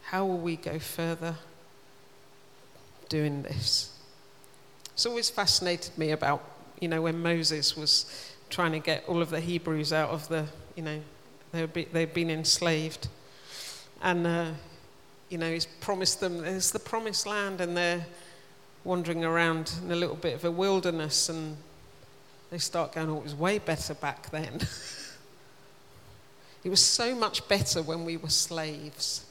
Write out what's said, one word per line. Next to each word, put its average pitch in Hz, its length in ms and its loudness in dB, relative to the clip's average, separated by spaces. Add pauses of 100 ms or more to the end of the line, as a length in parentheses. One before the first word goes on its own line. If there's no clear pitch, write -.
How 190 200 0
will 185 120 0
we 170 180 0
go 160 240 -4
further? 165 560 -4 (1700)
Doing 151 340 0
this. - 540 -2 (1000)
It's - 120 2
always 233 240 2
fascinated 180 680 2
me 156 140 2
about, 147 320 2 (380)
you 175 80 0
know, 160 140 2
when 165 200 0
Moses 160 540 2
was - 580 0 (160)
trying 165 220 2
to 156 80 0
get 156 260 0
all 170 160 2
of 160 80 0
the 165 100 0
Hebrews 165 520 0
out 156 180 4
of 156 160 -4
the, 156 220 0 (260)
you 170 80 -8
know, 151 180 -6 (520)
they 165 80 -2
were 160 80 0
be-, 165 160 -2
they'd 165 280 0
been 165 180 2
enslaved. 160 760 2 (960)
And, 175 240 4
uh, 170 240 2 (760)
you 175 100 -6
know, 165 140 0
he's 165 140 -2
promised - 520 0
them, 175 200 -2
there's 180 340 0
the 214 80 -2
promised 220 480 -2
land, 202 320 -2
and 175 160 0
they're 175 280 2 (800)
wandering 170 400 0
around 165 480 4 (120)
in 175 80 -2
a - 20 2
little 170 220 0
bit 156 180 0
of 143 100 -6
a 170 60 4
wilderness, 175 800 2
and 156 280 -4 (960)
they 175 80 -6
start 160 340 0
going, 160 160 0
"Oh, 156 100 0
it 135 40 -6
was 147 120 -8
way 185 260 2
better 160 340 -2
back - 360 -6
then." 156 300 -4
<laughs> - 80 0 (2000)
It 185 40 0
was 190 160 6
so - 300 2
much 226 320 0
better 175 340 2
when 165 240 -4
we 165 120 -4
were 160 120 -8
slaves. 156 1040 -2